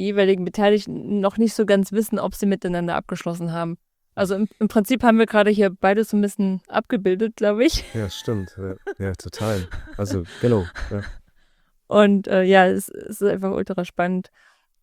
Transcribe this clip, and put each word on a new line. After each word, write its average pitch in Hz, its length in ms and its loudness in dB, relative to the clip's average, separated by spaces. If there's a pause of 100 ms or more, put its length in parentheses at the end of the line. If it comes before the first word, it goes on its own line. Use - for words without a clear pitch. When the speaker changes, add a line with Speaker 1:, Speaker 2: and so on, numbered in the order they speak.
Speaker 1:
jeweiligen 196 400 2
Beteiligten 208 760 0
noch 196 180 0
nicht 226 160 2
so 214 120 0
ganz 196 240 2
wissen, 208 300 -2
ob - 160 -4
sie 208 100 -2
miteinander 175 480 -2
abgeschlossen 170 580 -6
haben. 170 260 -6 (380)
Also 196 200 -2
im, 208 120 0 (120)
im 214 80 2
Prinzip 220 340 0
haben 226 160 6
wir 226 80 4
gerade 208 240 4
hier 202 200 2
beides 196 400 0
so 208 60 0
ein 208 40 4
bisschen 196 480 0
abgebildet, 214 680 -2
glaub 208 220 0
ich. 285 260 2 (100)
Speaker 2:
Ja, 110 140 -2
stimmt. 101 480 -6
Ja, 95 180 -8 (320)
ja, 92 80 -2
total. 98 520 -4 (300)
Also, 98 260 -4 (180)
genau, 113 240 2 (280)
ja. 101 80 -4 (880)
Speaker 1:
Und, 202 400 4
äh, 190 160 2
ja, 185 220 6
es, 190 220 0
es - 320 -14
ist 202 80 2
einfach 190 220 -2
ultra 190 340 -4
spannend, 180 460 -4 (520)